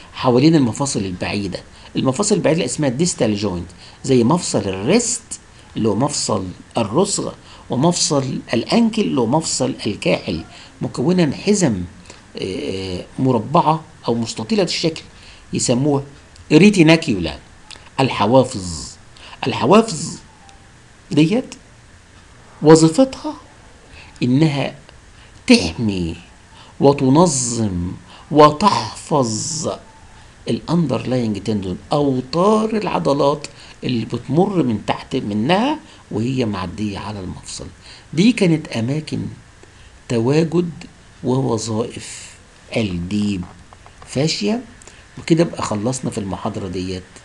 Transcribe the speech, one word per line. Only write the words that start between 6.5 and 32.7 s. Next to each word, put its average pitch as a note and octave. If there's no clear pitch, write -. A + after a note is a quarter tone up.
الرسغ، B2
ومفصل C#3
الأنكل A3
اللي D3
هو A#2
مفصل C3
الكاحل، G#2
مكونة D3
حزم، D3
آه، F3+
مربعة C3+
أو A#2
مستطيلة A#2
الشكل E3
يسموها C3+
ريتيناكيولا. D#3
الحوافظ، G#2
الحوافظ D#3
ديت F3
وظيفتها E3
إنها C#3
تحمي F#2
وتنظم B2+
وتحفظ D3
الاندرلاينج A#2+
تندون، F#2+
أوتار E3
العضلات D3